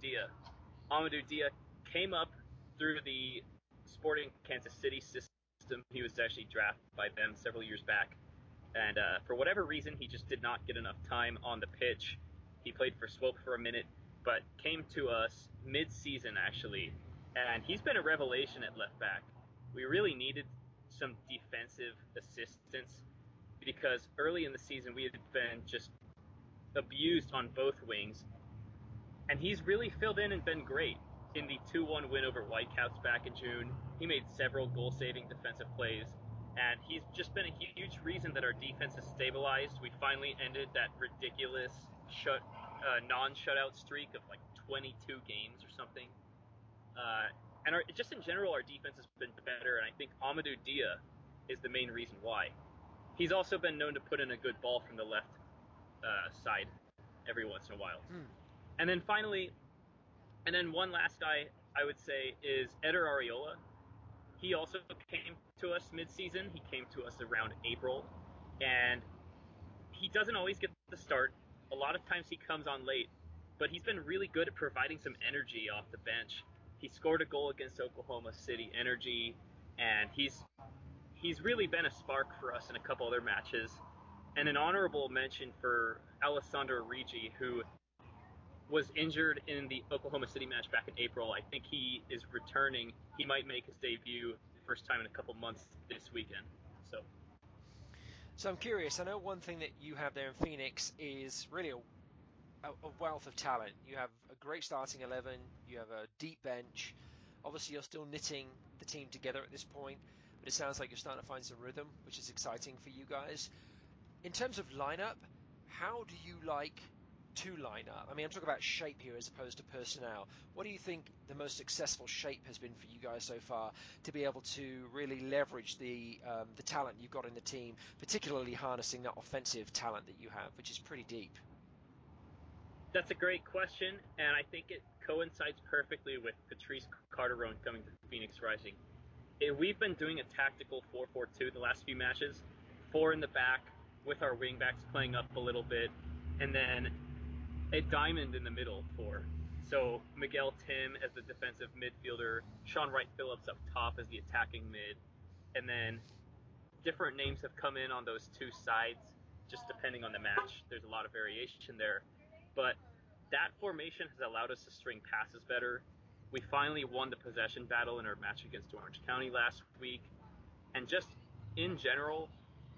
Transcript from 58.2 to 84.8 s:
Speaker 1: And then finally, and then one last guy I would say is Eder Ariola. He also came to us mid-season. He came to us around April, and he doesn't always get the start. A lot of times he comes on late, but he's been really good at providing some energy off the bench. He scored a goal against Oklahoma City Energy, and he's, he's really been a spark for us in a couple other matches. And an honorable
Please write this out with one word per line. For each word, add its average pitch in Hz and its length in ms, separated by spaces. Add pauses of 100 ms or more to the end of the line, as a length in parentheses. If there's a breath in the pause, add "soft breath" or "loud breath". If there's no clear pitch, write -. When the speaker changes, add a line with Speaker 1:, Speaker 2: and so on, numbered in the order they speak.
Speaker 1:
And 170 100
then 180 160
finally, 208 460 (960)
and 170 80
then 175 180
one 180 200
last 170 260
guy 151 280 (280)
I 143 120
would 143 120
say 135 440
is 135 260 (140)
Eder 165 240
Ariola. 139 480 (840)
He 185 160
also 165 260 (320)
came 170 240 (260)
to 180 100
us 175 200
mid-season. 180 640
He 165 80 (100)
came 131 220
to 127 120
us 120 180
around 113 320 (100)
April, 127 400 (560)
and 123 400 (920)
he - 160
doesn't 214 280
always 190 220
get 185 120 (200)
the 175 80
start. 135 340 (400)
A - 20
lot 139 200
of 180 100
times 175 240
he 170 80
comes 156 300
on 139 180
late, 131 240 (500)
but 147 120
he's 170 120
been 190 220
really 185 240
good 160 200
at - 60
providing 143 480
some 135 120 (120)
energy 123 480
off 104 180
the 113 60
bench. 113 460 (320)
He 139 120
scored 160 340
a - 20
goal 143 240
against 135 320
Oklahoma 123 540
City 117 440
Energy, 120 560 (440)
and 107 340
he's, 139 320 (720)
he's 165 260
really 214 260
been 170 200
a 139 40
spark - 480
for 127 160
us 120 140
in 123 80
a 117 40
couple 127 260
other 120 160
matches. 113 480 (680)
And 147 100
an 143 120
honorable 160 500